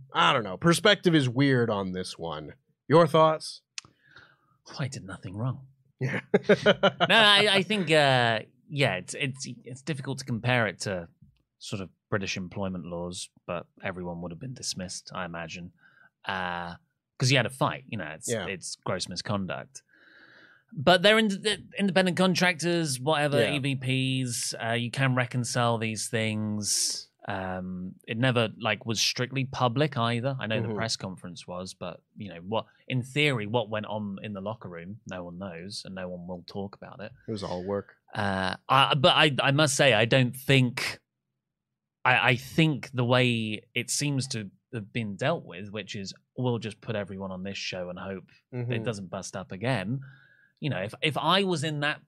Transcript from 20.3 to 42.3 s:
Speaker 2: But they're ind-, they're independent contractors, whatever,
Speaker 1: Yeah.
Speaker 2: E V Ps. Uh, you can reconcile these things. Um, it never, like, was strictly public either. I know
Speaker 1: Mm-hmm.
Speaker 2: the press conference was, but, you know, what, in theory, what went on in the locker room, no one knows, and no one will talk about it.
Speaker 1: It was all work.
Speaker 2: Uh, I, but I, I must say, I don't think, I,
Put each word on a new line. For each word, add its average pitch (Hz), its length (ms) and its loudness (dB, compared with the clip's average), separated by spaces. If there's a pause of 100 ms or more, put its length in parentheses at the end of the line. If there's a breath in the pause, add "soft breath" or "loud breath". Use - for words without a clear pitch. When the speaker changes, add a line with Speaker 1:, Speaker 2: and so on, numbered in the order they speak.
Speaker 2:
But 175 300 6
they're 214 160 8
ind-, 196 240 2
they're 208 140 0 (200)
independent 185 400 2
contractors, 170 840 2
whatever, 147 420 2
Speaker 1:
Yeah. 143 120 2
Speaker 2:
E 147 60 -2
V 135 160 -2 (500)
Ps. - 360 -4
Uh, 113 100 -2
you 120 200 0
can 131 240 2
reconcile 123 600 0
these 110 320 -4
things. 107 1000 -2 (200)
Um, 92 680 -6 (120)
it 117 120 -6
never, 120 320 2 (100)
like, 107 260 -2
was 113 140 -2
strictly 131 460 -2
public 131 520 0
either. 120 420 0
I 107 80 -4
know 110 120 0
Speaker 1:
Mm-hmm. 113 100 -2
Speaker 2:
the 107 60 -4
press 113 220 -2
conference 90 500 -12
was, 90 260 -10
but, - 280 -12 (160)
you 98 160 -12
know, 85 80 -14
what, 101 240 -2 (220 soft breath)
in 127 160 0
theory, 135 420 2
what 107 240 0
went 107 160 -4
on 101 380 -6
in 107 100 -8
the 98 80 -8
locker 98 260 -8
room, 87 300 -12 (120)
no 92 140 -8
one 87 140 -12
knows, 92 480 -10
and 95 100 -12
no 92 140 -8
one 87 180 -10
will 90 200 -10
talk 98 280 -8
about 92 240 -16
it. 101 120 -12 (160)
Speaker 1:
It 117 40 -6
was 104 120 -6
all 90 200 -4
work. 98 320 -4 (180)
Speaker 2:
Uh, 95 420 0 (120)
I, 135 280 6
but 151 200 6
I, 151 160 6 (100)
I 131 100 2
must 143 240 2
say, 143 180 6
I 107 100 6
don't 127 320 4
think, - 640 2 (1040)
I, 123 280 4